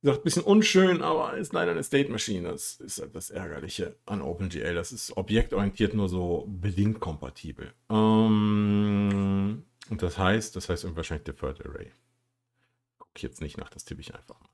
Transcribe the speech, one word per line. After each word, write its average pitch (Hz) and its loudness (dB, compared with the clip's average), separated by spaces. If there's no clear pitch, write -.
Wie 147 4
gesagt, 139 2
ein - -18
bisschen 196 2
unschön, 190 6
aber 156 0
ist - -8
leider - 2
eine - -2
State 139 2
Machine. 98 -4
Das - -8
ist - -10
halt - -12
das - -12
Ärgerliche 85 -8
an 95 -4
OpenGL. 85 -4
Das 85 -4
ist - -10
objektorientiert 101 2
nur 101 2
so 87 0
bedingt 98 0
kompatibel. - -10
Ähm, 104 4
und - -4
das 90 -4
heißt, 98 0
das 92 -10
heißt 87 -2
irgendwie 82 -8
wahrscheinlich 80 -6
Deferred 69 -8
Array. - -14
Guck - -20
ich - -16
jetzt - -10
nicht 76 -10
nach, - -14
das - -18
tippe - -12
ich - -16
einfach - -20
mal. - -20